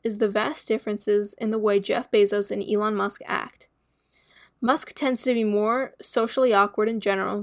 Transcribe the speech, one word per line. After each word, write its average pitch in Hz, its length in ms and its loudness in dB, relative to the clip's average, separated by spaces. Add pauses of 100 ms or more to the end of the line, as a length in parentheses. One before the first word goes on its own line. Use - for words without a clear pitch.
is 214 160 -4
the 214 100 2
vast 214 380 -2
differences 208 680 -2
in 220 160 -4
the 220 100 -2
way 208 180 4
Jeff 202 320 -2
Bezos 208 400 2
and 202 180 -4
Elon 214 280 0
Musk 202 280 -2
act. - 440 -8 (920)
Musk 262 340 0
tends 262 280 -2
to 254 100 0
be 233 120 0
more 214 580 0
socially 240 500 2
awkward 202 360 2
in 226 100 -2
general, 196 440 -2